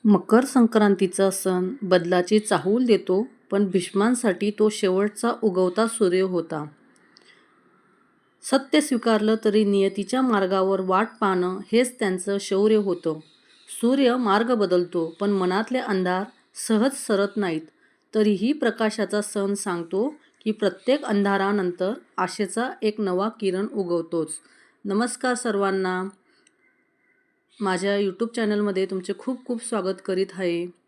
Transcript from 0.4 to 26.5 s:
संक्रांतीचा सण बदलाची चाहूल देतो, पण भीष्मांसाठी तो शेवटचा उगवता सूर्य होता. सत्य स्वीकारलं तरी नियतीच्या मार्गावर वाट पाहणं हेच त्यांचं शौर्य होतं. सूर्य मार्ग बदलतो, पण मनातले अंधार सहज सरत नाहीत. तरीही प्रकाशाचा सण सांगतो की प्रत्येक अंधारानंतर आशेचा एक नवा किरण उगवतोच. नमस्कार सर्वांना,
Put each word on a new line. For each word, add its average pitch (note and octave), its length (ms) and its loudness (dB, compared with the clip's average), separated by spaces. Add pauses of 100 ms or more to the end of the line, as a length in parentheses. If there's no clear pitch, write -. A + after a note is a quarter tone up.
संक्रांतीचा G3+ 840 2
सण F#3 380 -2 (120)
बदलाची F3+ 580 2
चाहूल G#3 460 0
देतो, G3 420 2 (240)
पण G3+ 140 2
भीष्मांसाठी G3+ 840 0
तो G#3+ 180 2
शेवटचा G#3 720 0
उगवता F#3 460 2
सूर्य F#3 340 0
होता. E3 440 -4 (1800)
सत्य C#4+ 380 0
स्वीकारलं A3 540 0 (100)
तरी G#3+ 180 4
नियतीच्या G3 580 0
मार्गावर F#3+ 600 2
वाट F#3+ 260 2 (140)
पाहणं F#3 380 0 (120)
हेच A#3+ 280 0
त्यांचं G3 400 -2
शौर्य G3+ 360 2
होतं. F3 440 -2 (640)
सूर्य B3 340 4
मार्ग A#3 380 2
बदलतो, F3+ 680 0
पण G3+ 100 0
मनातले G3+ 500 0
अंधार F#3 440 -2 (440)
सहज A3+ 240 2 (160)
सरत G3+ 300 0
नाहीत. E3+ 240 -2 (540)
तरीही G#3+ 380 2
प्रकाशाचा G#3+ 680 -2
सण G3+ 320 -4
सांगतो F#3+ 600 -4 (320)
की A3 60 -2
प्रत्येक G#3+ 520 -2
अंधारानंतर G3 880 0 (240)
आशेचा G3+ 540 -4 (100)
एक G#3+ 200 -2
नवा G3 280 0
किरण G3 440 -4
उगवतोच. E3+ 560 -2 (560)
नमस्कार A#3 480 -2
सर्वांना, G3 760 -2 (1500)